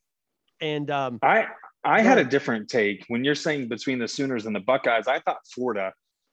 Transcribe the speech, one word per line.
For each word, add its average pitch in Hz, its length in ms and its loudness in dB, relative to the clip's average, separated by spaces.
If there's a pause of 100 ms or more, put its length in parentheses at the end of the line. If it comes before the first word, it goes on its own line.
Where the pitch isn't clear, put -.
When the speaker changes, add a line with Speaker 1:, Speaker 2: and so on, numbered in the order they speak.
(600)
Speaker 1:
And, 151 320 -4
um, 131 300 -4
Speaker 2:
I, 196 240 4 (380)
I 156 140 4
Speaker 1:
go 220 100 6
Speaker 2:
had 254 100 8
a - 20 6
Speaker 1:
ahead. 131 100 2
Speaker 2:
different 120 380 0
take. 101 400 0
When 120 160 -2
you're 147 100 2
saying 147 340 -4
between 123 300 -4
the 117 80 -4
Sooners 127 400 -4
and 107 80 -4
the 101 60 -4
Buckeyes, 120 480 0
I 139 100 0
thought 165 200 -4 (140)
Florida 104 400 -4 (400)